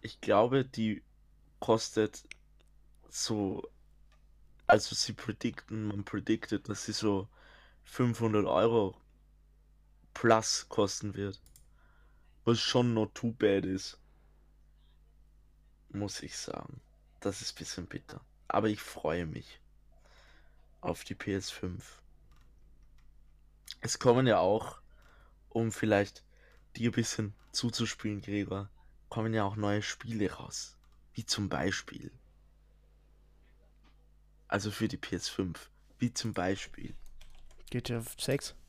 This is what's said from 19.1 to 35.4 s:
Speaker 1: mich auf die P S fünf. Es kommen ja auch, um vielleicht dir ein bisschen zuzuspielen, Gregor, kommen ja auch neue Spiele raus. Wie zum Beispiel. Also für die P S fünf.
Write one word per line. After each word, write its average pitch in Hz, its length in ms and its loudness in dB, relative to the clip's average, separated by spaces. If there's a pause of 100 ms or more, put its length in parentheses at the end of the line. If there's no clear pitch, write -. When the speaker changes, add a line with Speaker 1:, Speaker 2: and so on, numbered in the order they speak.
Speaker 1:
mich - 360 -12 (1200)
auf 90 240 -4
die 95 100 -8
P - 180 -4
S 95 160 -2
fünf. - 520 -10 (1800)
Es - 200 -6
kommen 127 280 6
ja 104 120 6
auch, 98 420 2 (680)
um 113 220 0
vielleicht 101 520 2 (520)
dir 117 140 2
ein 110 40 -6
bisschen 110 400 -2 (200)
zuzuspielen, 110 680 -2
Gregor, 101 480 -4 (400)
kommen 110 240 -2
ja 110 120 2
auch 101 100 -2
neue 104 260 2
Spiele 104 520 -2
raus. - 420 -12 (380)
Wie - 120 -10
zum 104 240 -2
Beispiel. - 600 -4 (2250)
Also 101 240 0
für 110 160 0
die 131 100 -4
P - 180 -6
S 85 140 -4
fünf. - 400 -4 (300)